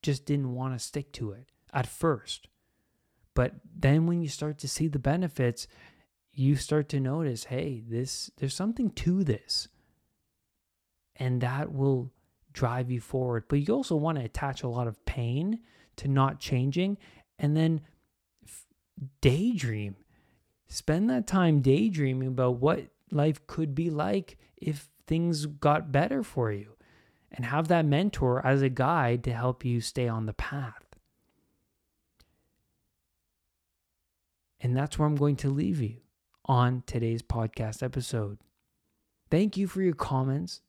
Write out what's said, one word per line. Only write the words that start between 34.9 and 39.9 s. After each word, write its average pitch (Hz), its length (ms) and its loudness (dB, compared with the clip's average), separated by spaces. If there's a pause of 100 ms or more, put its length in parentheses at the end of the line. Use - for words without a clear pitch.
where 151 80 2
I'm 151 100 2
going 143 200 2
to 135 140 -2
leave 156 320 0
you 113 180 -6 (460)
on 123 400 2
today's 117 360 -2
podcast 110 600 -4
episode. 120 560 -4 (920)
Thank 185 280 2
you 202 80 2
for 190 160 -2
your 175 120 4